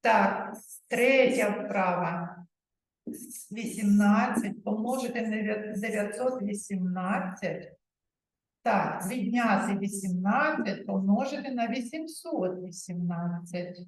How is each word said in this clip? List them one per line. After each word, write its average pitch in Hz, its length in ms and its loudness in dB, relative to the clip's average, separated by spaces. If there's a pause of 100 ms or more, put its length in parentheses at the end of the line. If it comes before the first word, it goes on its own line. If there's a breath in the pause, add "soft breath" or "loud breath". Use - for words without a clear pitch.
Так, 220 520 4 (340)
третя 240 600 6
вправа. 180 840 -2 (1160)
Вісімнадцять 208 1120 2
помножити 233 580 -2
на 208 560 -4
дев'ятсот 208 640 -2
вісімнадцять. 185 1300 -4 (880)
Так, 196 480 0
відняти 208 680 2
вісімнадцять 202 1080 0
помножити 214 680 2
на 233 160 0
вісімсот 240 960 -4
вісімнадцять. 175 1200 -6